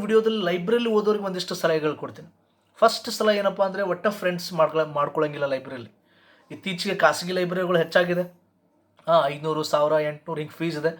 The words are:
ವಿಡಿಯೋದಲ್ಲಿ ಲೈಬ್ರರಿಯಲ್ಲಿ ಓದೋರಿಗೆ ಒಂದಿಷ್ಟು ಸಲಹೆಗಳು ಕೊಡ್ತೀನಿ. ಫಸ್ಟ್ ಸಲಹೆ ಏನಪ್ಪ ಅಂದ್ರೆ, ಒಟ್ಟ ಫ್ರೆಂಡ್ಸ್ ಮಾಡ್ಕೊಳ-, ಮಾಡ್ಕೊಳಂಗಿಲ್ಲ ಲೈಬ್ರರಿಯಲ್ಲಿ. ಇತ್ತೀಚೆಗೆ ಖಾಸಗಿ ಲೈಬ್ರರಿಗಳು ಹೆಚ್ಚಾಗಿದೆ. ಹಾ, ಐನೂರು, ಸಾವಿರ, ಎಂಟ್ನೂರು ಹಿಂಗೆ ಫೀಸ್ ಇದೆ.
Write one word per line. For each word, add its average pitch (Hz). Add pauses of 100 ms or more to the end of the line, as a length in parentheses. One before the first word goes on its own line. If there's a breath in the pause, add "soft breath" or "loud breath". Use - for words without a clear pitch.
ವಿಡಿಯೋದಲ್ಲಿ 220
ಲೈಬ್ರರಿಯಲ್ಲಿ 220
ಓದೋರಿಗೆ 208
ಒಂದಿಷ್ಟು 180
ಸಲಹೆಗಳು 160
ಕೊಡ್ತೀನಿ. 135 (440)
ಫಸ್ಟ್ 226
ಸಲಹೆ 214
ಏನಪ್ಪ 196
ಅಂದ್ರೆ, 190
ಒಟ್ಟ 180
ಫ್ರೆಂಡ್ಸ್ 180
ಮಾಡ್ಕೊಳ-, 156
ಮಾಡ್ಕೊಳಂಗಿಲ್ಲ 147
ಲೈಬ್ರರಿಯಲ್ಲಿ. 131 (600 soft breath)
ಇತ್ತೀಚೆಗೆ 185
ಖಾಸಗಿ 170
ಲೈಬ್ರರಿಗಳು 180
ಹೆಚ್ಚಾಗಿದೆ. 175 (840)
ಹಾ, 160
ಐನೂರು, 151
ಸಾವಿರ, 151
ಎಂಟ್ನೂರು 151
ಹಿಂಗೆ 151
ಫೀಸ್ 160
ಇದೆ. 156